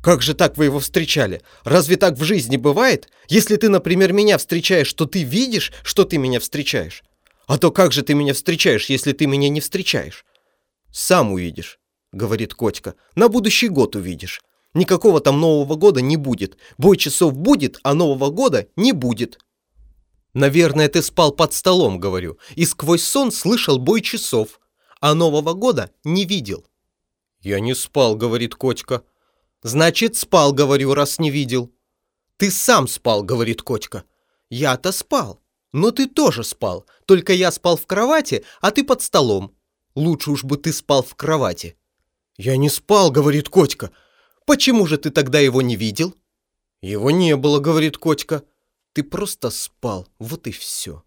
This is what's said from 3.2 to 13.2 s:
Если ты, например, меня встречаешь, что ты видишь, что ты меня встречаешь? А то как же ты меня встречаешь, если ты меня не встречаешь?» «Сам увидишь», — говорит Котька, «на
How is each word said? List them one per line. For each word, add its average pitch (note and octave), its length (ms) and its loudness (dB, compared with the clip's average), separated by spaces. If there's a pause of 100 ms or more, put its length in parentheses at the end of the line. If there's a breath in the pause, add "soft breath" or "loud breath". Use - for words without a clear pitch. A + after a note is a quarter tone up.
Если G#3+ 300 2
ты, A3 120 2
например, F3+ 440 2
меня G3+ 260 4
встречаешь, E3+ 480 0
что - 200 -4
ты F3+ 180 -4
видишь, G#3+ 480 -2 (100)
что - 220 2
ты E3 140 -2
меня B2+ 200 0
встречаешь? A#2+ 640 -6 (460)
А C#3 100 0
то E3+ 140 4
как F3 200 4
же C#3+ 100 -2
ты D3 120 0
меня C#3+ 200 0
встречаешь, D#3+ 560 0
если C#3 220 0
ты D3 140 0
меня C#3 220 2
не D3 120 -2
встречаешь?» - 640 -8 (680)
«Сам C#3+ 400 0
увидишь», — F2 480 -10 (320)
говорит G#2+ 420 -6
Котька, G2 400 -6 (220)
«на A3 120 4